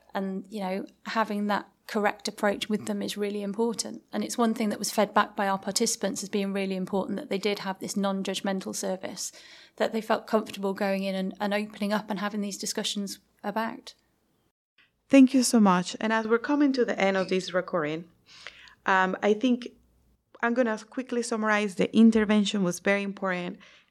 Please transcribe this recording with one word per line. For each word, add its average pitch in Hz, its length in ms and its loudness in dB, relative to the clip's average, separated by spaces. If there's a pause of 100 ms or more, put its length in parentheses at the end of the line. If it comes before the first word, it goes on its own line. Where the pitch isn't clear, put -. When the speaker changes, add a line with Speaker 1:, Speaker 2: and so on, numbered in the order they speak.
(140)
Speaker 1:
And, 190 360 -6
you 214 100 -10
know, 190 260 -4 (220)
having 208 400 -2
that 202 200 -2 (200)
correct 208 400 -2
approach - 420 -2
with 214 160 -2
them 202 160 -4
is 202 160 -6
really 208 240 -4
important. 226 600 -4 (120)
And 208 100 -2
it's - 140 -8
one 233 160 4
thing 220 160 0
that - 100 -4
was 208 120 -4
fed 202 220 2
back 208 220 2
by 202 120 0
our 196 100 0
participants 202 640 -2
as 196 80 -8
being 196 240 -2
really 190 220 -2
important, 185 420 -2
that - 120 -10
they 196 80 -2
did 202 220 -2
have 190 200 -6
this - 180 -6
non-judgmental 196 760 -2
service, 190 560 -8 (460)
that 214 160 0
they 220 80 -2
felt 220 260 -2
comfortable 202 460 -2
going 196 300 -2
in 190 120 -4
and, 190 240 -4
and 202 140 -2
opening 208 380 -4
up 214 180 -2
and 190 100 -4
having 208 220 -4
these 202 160 -6
discussions 202 640 -6 (240)
about. - 500 -6 (1160)
Speaker 2:
Thank 269 220 10
you 254 100 4
so 233 160 4
much. 185 400 4
And 220 140 -2
as 220 120 0
we're 226 140 2
coming 285 320 4
to 254 140 2
the 196 120 -2
end 196 200 2
of 185 100 0
this 180 260 -2
recording, 175 520 -2 (800)
um, 190 360 4
I 214 120 4
think 240 340 0 (720)
I'm 233 120 0
gonna 233 260 0 (100)
quickly 247 320 -4
summarize. 214 540 0
The - 200 0
intervention 214 680 6
was 175 160 0
very 202 240 0
important. 185 560 -6 (320)